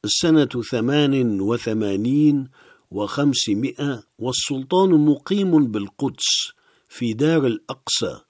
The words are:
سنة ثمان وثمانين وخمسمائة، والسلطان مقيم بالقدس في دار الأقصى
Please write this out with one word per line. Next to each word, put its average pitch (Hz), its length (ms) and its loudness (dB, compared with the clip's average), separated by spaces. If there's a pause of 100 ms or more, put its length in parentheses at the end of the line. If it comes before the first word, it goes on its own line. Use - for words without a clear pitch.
سنة 143 640 2
ثمان 131 680 0
وثمانين 117 1080 0 (420)
وخمسمائة، 120 1120 -2 (160)
والسلطان 135 720 0
مقيم 156 760 2
بالقدس 107 880 -4 (360)
في 117 240 -4
دار 143 340 2
الأقصى - 840 -4